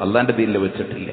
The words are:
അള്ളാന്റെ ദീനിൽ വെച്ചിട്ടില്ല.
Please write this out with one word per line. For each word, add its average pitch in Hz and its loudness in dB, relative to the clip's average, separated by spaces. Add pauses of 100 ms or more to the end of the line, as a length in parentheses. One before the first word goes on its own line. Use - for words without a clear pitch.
അള്ളാന്റെ 117 2
ദീനിൽ 110 2
വെച്ചിട്ടില്ല. - -4